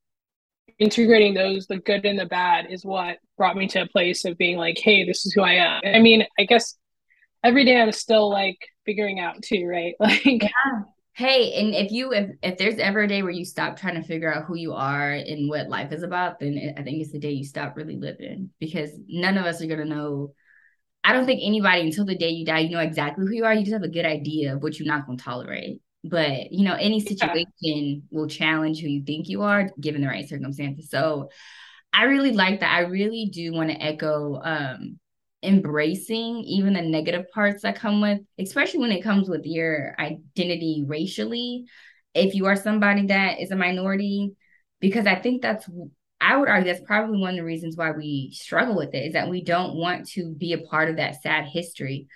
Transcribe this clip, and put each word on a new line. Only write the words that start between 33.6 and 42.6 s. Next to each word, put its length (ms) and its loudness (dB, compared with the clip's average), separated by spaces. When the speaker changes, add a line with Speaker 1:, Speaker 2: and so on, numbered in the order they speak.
Speaker 2:
echo, 640 -4
um, 560 -6
embracing 1000 0
even 280 2
the 100 0
negative 420 -2
parts 280 0
that 120 -2
come 260 0
with, 200 2
especially 400 -2
when 140 0
it 100 -2
comes 260 2
with 160 -4
your 540 -2
identity 880 -4
racially, 800 -4
if 220 4
you 100 2
are 80 6
somebody 520 2